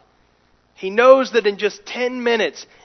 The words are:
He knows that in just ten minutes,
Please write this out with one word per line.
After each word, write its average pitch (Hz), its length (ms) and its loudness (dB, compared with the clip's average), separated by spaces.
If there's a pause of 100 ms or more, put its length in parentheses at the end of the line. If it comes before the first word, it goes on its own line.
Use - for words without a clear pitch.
(760)
He 190 160 -10
knows 247 420 4
that 214 140 0
in 202 100 -2
just 202 300 -8
ten 247 360 -8
minutes, 226 440 -4 (180)